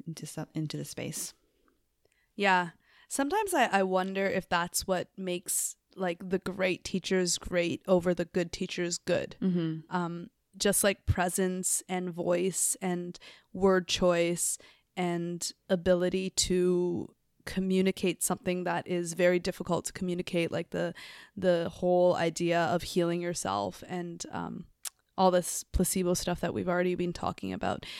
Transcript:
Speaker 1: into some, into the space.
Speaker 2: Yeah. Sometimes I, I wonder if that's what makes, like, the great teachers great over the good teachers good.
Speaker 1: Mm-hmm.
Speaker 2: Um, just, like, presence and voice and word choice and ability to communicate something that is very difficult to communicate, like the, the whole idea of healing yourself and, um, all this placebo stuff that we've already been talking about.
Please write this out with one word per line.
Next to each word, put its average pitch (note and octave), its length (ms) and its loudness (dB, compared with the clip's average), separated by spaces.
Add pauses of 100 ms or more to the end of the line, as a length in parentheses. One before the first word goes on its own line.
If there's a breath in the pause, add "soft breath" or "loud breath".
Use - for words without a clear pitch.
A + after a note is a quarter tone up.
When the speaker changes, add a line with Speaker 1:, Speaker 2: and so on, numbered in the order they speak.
Speaker 1:
into D#3+ 200 -12
some, D#3 280 -10
into D#3 240 -4
the D3 80 -8
space. - 480 -10 (1000)
Speaker 2:
Yeah. F#3 340 2 (400 soft breath)
Sometimes F4+ 440 -2
I, C4+ 120 4
I G3 180 2
wonder F#3+ 440 0
if F#3 200 -2
that's F3 400 -2
what F#3 200 0 (100)
makes, - 580 -4 (200)
like, F#3 340 -4
the F#3 100 0
great F#3 440 -2
teachers F#3 560 0
great F3 480 0
over F3+ 260 4
the F3 120 -2
good F3 260 -2
teachers F3 480 -4
good. - 420 -2
Speaker 1:
Mm-hmm. E3 540 0
Speaker 2:
Um, E3+ 340 -4 (260)
just, G3 280 2
like, G3+ 240 0
presence F#3 840 0
and F3+ 240 -4
voice F3 680 0
and F3+ 360 -4 (360 loud breath)
word F#3 340 4
choice F3 680 2 (380 soft breath)
and F3 560 -2 (180)
ability F#3 640 2
to F3+ 800 2 (320)
communicate F#3+ 760 2
something F3+ 440 -2
that F3 200 -2
is F3 280 -4
very F3+ 260 6
difficult F3 460 -2
to - 80 -8
communicate, F3 580 -2
like E3+ 200 -6
the, E3+ 220 -4 (440 loud breath)
the F3 380 2
whole F3+ 400 4
idea E3+ 500 0
of F3 180 0
healing E3+ 380 0
yourself F#3 640 -4
and, F3 460 -8
um, E3+ 320 -6 (520)
all F#3+ 140 6
this F3+ 320 2
placebo F3+ 500 2
stuff F3 280 -2
that F3 120 -2
we've F3 160 -2
already F3+ 240 2
been F3 200 -2
talking F#3+ 400 -4
about. - 320 -2 (140 loud breath)